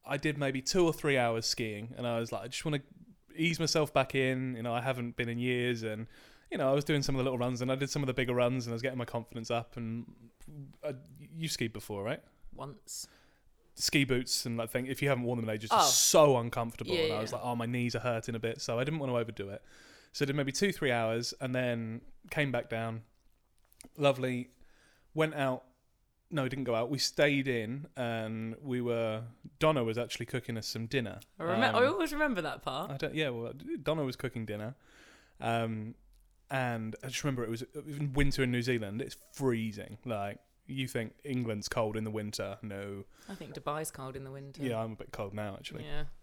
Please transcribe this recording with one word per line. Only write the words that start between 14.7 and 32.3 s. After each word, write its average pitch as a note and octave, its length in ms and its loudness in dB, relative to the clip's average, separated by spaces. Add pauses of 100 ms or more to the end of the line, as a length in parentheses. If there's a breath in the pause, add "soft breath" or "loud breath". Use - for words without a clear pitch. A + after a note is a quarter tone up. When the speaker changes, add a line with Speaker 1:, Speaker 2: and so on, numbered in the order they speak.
Speaker 1:
thing, B2+ 160 -2
if C3+ 140 -4
you C#3+ 80 2
haven't B2+ 140 2
worn A#2+ 160 0
them A2 100 -2
in G#2+ 60 -2
ages, G#2+ 160 -4
are A3 100 8
Speaker 2:
Oh. D#3+ 40 10
Speaker 1:
so D3 520 8
uncomfortable. A#2 560 -2
Speaker 2:
Yeah, E3 100 4
Speaker 1:
And D#3 100 2
I - 20 0
Speaker 2:
yeah, G#2+ 60 0
Speaker 1:
was A2 100 -2
Speaker 2:
yeah. A#2+ 60 -4
Speaker 1:
like, A2+ 80 -6
"Oh, A#2+ 100 0
my A#2+ 100 -2
knees A#2+ 300 0
are A2+ 40 0
hurting A#2 360 -2
a A2+ 40 -4
bit," A#2 220 -2
so A#2 180 0
I B2+ 40 2
didn't D#3 160 0
wanna C3 160 0
overdo A2 340 -2
it. G2 120 -8 (520 loud breath)
So - 100 0
I C#3 40 2
did C#3 80 -2
maybe C#3 160 0
two, G3+ 200 2
three C3+ 200 0
hours A#2 480 2
and B2+ 160 -4
then A#2 460 -2 (300)
came C#3+ 200 0
back A#2+ 180 -2
down. A2+ 340 -4 (960)
Lovely. B2+ 520 2 (640 soft breath)
Went D#3 220 2
out. C3+ 280 2 (680)
No, C#3 180 0
didn't C3 180 -2
go A#2+ 100 4
out. A#2+ 140 2
We C#3+ 80 0
stayed C#3 500 4
in B2 480 -2
and A2+ 640 -2
we B2+ 200 -2
were, A2+ 400 0 (380)
Donna D#3 240 4
was A2+ 140 0
actually A#2 280 -4
cooking A#2+ 320 -6
us G#2+ 100 -6
some A2+ 200 -4
dinner. A2 320 -2 (200)
Speaker 2:
I - 40 -6
remem-, A3 300 2
I B3 120 6
Speaker 1:
Um, D4+ 80 4
Speaker 2:
always E4 180 0
remember C#4+ 300 0